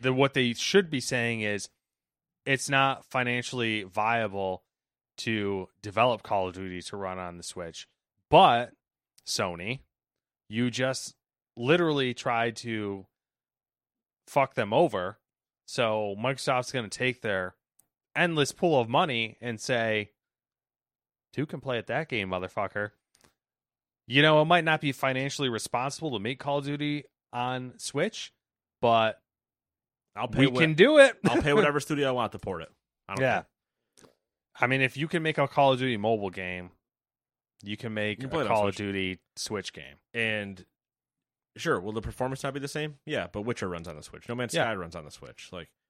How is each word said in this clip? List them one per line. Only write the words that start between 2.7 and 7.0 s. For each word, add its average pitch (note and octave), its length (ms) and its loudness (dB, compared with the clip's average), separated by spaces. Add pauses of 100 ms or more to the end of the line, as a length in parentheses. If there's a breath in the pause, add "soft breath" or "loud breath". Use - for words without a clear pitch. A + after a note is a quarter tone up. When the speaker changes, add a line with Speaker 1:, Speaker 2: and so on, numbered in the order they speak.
Speaker 1:
financially A#2+ 800 -2
viable G2 760 -2 (560)
to G2+ 500 -2 (140)
develop A2 400 2
Call F#2+ 260 -2
of F2 60 -8
Duty F#2 280 -10
to - 140 -12
run F#2 220 -6